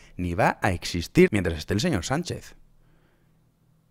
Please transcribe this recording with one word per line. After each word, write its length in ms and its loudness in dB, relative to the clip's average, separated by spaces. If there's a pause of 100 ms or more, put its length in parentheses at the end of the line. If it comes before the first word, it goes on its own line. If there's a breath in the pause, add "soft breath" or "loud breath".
(180 soft breath)
ni 160 -4
va 280 2
a 100 2
existir 600 2
mientras 260 0
esté 160 -6
el 60 2
señor 240 0
Sánchez. 520 -6 (1400)